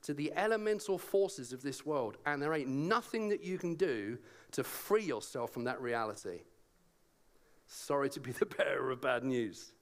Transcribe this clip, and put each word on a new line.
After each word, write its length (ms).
to 140
the 200
elemental 600
forces 560
of 80
this 240
world, 400
and 160
there 100
ain't 160
nothing 600
that 140
you 160
can 160
do 420
to 100
free 400
yourself 480
from 140
that 140
reality. 600
Sorry 420
to 100
be 120
<laughs> 80
the 80
bearer 420
of 120
bad 220
news. 480